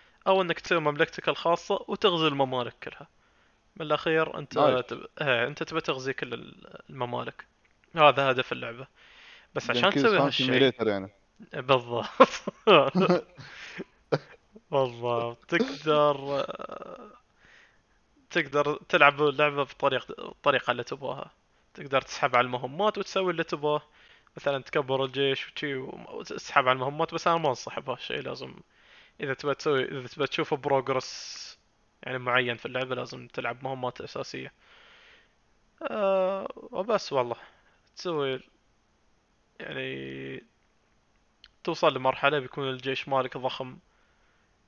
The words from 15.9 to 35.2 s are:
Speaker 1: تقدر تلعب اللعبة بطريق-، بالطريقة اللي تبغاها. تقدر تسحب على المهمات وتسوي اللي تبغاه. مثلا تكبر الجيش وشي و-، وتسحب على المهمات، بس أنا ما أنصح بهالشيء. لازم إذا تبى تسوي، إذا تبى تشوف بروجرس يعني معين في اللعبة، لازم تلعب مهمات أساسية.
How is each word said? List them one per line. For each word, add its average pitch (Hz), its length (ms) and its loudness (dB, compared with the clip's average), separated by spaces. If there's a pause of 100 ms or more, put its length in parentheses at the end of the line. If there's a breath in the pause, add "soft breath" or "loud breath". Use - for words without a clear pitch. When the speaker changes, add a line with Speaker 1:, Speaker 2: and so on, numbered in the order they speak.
Speaker 1:
تقدر 147 440 0 (140)
تلعب 143 320 6
اللعبة 143 420 2
بطريق-، 131 440 -2
بالطريقة - 640 -2
اللي 123 120 0
تبغاها. 139 480 -8 (420)
تقدر 135 280 -2
تسحب - 340 -2
على 123 100 6
المهمات 131 520 -2
وتسوي 190 340 -2
اللي 165 120 -2
تبغاه. 147 380 -2 (560 soft breath)
مثلا 139 260 -2
تكبر 135 420 0
الجيش 135 420 0
وشي 143 280 -6
و-، - 340 -10
وتسحب - 580 0
على 127 80 6
المهمات، 143 380 -2
بس 165 140 -2
أنا 170 100 4
ما 160 120 2
أنصح - 300 -6
بهالشيء. 135 420 -6
لازم 131 320 -10 (680 soft breath)
إذا 139 120 -2
تبى 143 220 -2
تسوي، 139 300 2
إذا 127 220 -8
تبى 139 200 -2
تشوف - 260 -2
بروجرس 135 840 -2 (640)
يعني 131 140 -8
معين 123 400 0
في - 80 -14
اللعبة، 127 300 -4
لازم 123 320 -10
تلعب 123 360 -8
مهمات 131 380 -6
أساسية. 135 520 -10 (1400 soft breath)